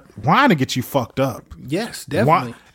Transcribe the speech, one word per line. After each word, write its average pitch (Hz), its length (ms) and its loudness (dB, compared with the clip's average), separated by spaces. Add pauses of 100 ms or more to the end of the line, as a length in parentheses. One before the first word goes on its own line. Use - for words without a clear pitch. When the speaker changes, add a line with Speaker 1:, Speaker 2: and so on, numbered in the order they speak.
(240)
Speaker 1:
wine 233 240 4
to 185 80 6
get 127 180 -2
you 127 80 -2
fucked - 380 -4
up. 127 240 -4 (120)
Speaker 2:
Yes, 165 520 -8
Speaker 1:
Wine, - 180 0
Speaker 2:
definitely. 131 280 2 (200)